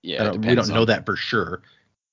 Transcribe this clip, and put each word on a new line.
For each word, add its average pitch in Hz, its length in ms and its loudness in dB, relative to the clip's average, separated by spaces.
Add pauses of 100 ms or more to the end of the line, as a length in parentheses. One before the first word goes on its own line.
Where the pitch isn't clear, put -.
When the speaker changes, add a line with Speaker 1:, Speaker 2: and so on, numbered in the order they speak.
Speaker 1:
Yeah, 87 200 -4
Speaker 2:
I - 0 -
Speaker 1:
it - 20 2
Speaker 2:
don't, 104 80 0
we 95 60 -4 (100)
Speaker 1:
depends 120 200 4
Speaker 2:
don't 101 80 -2
know 113 60 4
Speaker 1:
on 113 60 4
Speaker 2:
that 104 180 0
for 101 100 -2
sure. 92 460 -4 (500)